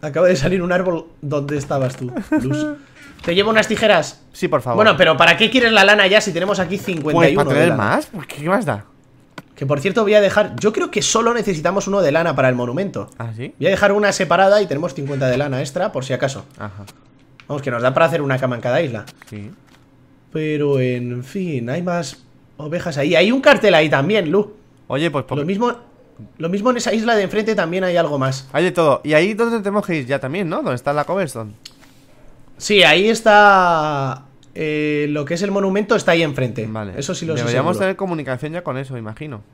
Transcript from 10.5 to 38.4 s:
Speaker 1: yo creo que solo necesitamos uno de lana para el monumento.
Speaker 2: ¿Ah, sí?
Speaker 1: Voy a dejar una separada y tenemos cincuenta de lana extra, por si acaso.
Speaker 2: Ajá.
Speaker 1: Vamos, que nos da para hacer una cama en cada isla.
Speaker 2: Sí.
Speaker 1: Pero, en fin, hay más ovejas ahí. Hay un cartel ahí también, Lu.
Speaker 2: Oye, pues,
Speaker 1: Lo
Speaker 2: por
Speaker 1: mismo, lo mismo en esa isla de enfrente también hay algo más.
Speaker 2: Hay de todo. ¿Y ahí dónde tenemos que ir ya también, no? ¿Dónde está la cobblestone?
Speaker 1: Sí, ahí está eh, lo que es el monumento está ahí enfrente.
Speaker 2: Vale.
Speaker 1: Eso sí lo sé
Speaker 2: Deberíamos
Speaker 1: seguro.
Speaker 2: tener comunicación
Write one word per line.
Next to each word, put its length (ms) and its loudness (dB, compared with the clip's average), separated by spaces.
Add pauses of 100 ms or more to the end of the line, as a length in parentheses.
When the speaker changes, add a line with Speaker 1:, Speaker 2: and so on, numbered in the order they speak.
Speaker 1:
yo 160 0
creo 180 -4
que 100 -2
solo 320 0
necesitamos 540 -2
uno 160 0
de 80 2
lana 240 0
para 140 2
el 80 2
monumento. 520 -6 (100)
Speaker 2:
¿Ah, 180 -10
sí? 220 -12
Speaker 1:
Voy 100 0
a 20 4
dejar 220 2
una 200 2
separada 480 4
y 60 0
tenemos 280 -6
cincuenta 340 -4
de 80 0
lana 240 -2
extra, 320 -4
por 120 -6
si 80 -6
acaso. 320 -4 (140)
Speaker 2:
Ajá. 260 -14 (600)
Speaker 1:
Vamos, 160 -6
que 80 -4
nos 120 -2
da 120 2
para 120 4
hacer 140 -2
una 180 -2
cama 180 -2
en 60 -10
cada 200 0
isla. 220 -6 (240)
Speaker 2:
Sí. 220 -16 (840)
Speaker 1:
Pero, 480 -2
en 420 -4
fin, 480 -6
hay 120 -4
más 420 -6 (320)
ovejas 420 -6
ahí. 160 2
Hay 160 6
un 100 2
cartel 340 4
ahí 140 4
también, 420 0
Lu. 240 0 (340)
Speaker 2:
Oye, 220 -2
pues, 120 -4
Speaker 1:
Lo 60 -12
Speaker 2:
por 160 -4
Speaker 1:
mismo, 280 -2 (680)
lo 100 -6
mismo 220 0
en 80 0
esa 140 -2
isla 220 0
de 80 2
enfrente 320 -2
también 300 -2
hay 120 0
algo 220 0
más. 340 -4
Speaker 2:
Hay 120 0
de 80 0
todo. 320 2
¿Y 80 -2
ahí 220 2
dónde 240 -2
tenemos 280 -4
que 100 -2
ir 100 -6
ya 120 -2
también, 300 -6
no? 80 -4
¿Dónde 180 -4
está 180 -4
la 120 -2
cobblestone? 480 -6 (1040)
Speaker 1:
Sí, 260 4
ahí 260 6
está 1160 4 (300)
eh, 560 -2
lo 140 -2
que 100 -4
es 80 -4
el 80 -2
monumento 460 0
está 160 2
ahí 100 4
enfrente. 460 -4
Speaker 2:
Vale. 280 -8
Speaker 1:
Eso 180 -6
sí 120 -8
lo 100 -4
sé 60 -4
Speaker 2:
Deberíamos 340 0
Speaker 1:
seguro. 80 -2
Speaker 2:
tener 120 -2
comunicación 560 -6